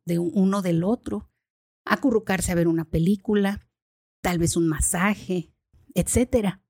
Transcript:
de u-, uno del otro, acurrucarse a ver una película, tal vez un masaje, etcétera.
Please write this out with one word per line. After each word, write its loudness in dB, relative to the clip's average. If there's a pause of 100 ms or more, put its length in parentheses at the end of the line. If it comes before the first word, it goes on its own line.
de -2
u-, -2
uno 2
del 0
otro, -6 (520)
acurrucarse 0
a 0
ver 4
una 0
película, 0 (540)
tal 0
vez 0
un 2
masaje, -2 (440)
etcétera. 0